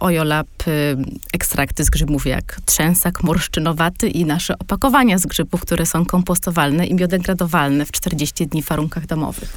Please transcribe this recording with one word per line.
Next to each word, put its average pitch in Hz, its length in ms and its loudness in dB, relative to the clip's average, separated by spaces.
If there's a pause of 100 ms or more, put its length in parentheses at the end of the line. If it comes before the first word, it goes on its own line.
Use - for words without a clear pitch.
Ojo 165 240 2
Lab, 151 220 0 (200)
e, 170 40 0 (600)
ekstrakty - 520 -2
z - 60 4
grzybów 147 360 0
jak - 300 -4 (100)
trzęsak 175 560 2
morszczynowaty 165 840 0
i 170 160 0
nasze 156 340 -2
opakowania 240 600 4
z 180 80 0
grzybów, 170 340 -2
które 165 260 0
są 170 200 0
kompostowalne 175 800 2
i - 80 0
biodegradowalne 175 920 2
w - 60 -14
czterdzieści 151 540 -2
dni 147 160 -2
w - 60 -10
warunkach 151 380 -2
domowych. - 500 -4